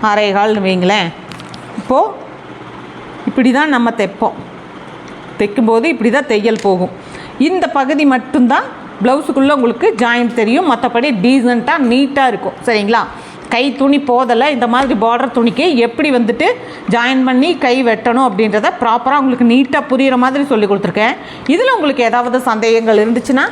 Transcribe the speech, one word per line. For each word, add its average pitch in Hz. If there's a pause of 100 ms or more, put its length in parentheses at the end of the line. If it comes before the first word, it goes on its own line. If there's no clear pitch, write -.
ஆறே 208 (120)
கால்னு 208
வைங்களேன். 185 (720)
இப்போது 339 (1160)
இப்படி 254
தான் 302
நம்ம 233
தைப்போம். 196 (1040)
தைக்கும்போது 226
இப்படி 233
தான் 285
தையல் 220
போகும். 185 (560)
இந்த 359 (140)
பகுதி 285 (100)
மட்டும்தான் 262 (360)
ப்ளவுஸுக்குள்ளே 269
உங்களுக்கு 240 (140)
ஜாயின் 240
தெரியும். 277
மற்றபடி 254 (160)
டீசெண்டாக 247
நீட்டாக 269
இருக்கும். -
சரிங்களா? 214 (500)
கை 240 (160)
துணி 277 (100)
போதலை, 240
இந்த 240
மாதிரி 262
பார்டர் 233
துணிக்கு 240 (180)
எப்படி 294
வந்துட்டு 233 (480)
ஜாயின் 254
பண்ணி 262 (120)
கை 247 (120)
வெட்டணும் 233
அப்படின்றத 214
ப்ராப்பராக 247
உங்களுக்கு 247
நீட்டாக 277
புரிகிற 262
மாதிரி 269
சொல்லி 220
கொடுத்துருக்கேன். 202 (380)
இதில் 494
உங்களுக்கு 285
ஏதாவது 240 (100)
சந்தேகங்கள் 226
இருந்துச்சுன்னா 247